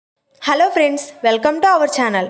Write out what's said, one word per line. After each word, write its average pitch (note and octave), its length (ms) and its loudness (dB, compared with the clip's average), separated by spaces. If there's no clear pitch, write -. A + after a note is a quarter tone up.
హలో D#4 260 0
ఫ్రెండ్స్, C#4+ 560 -2
welcome A#3 360 0
to F#4+ 160 4
our D4 100 0
channel. A3+ 420 -2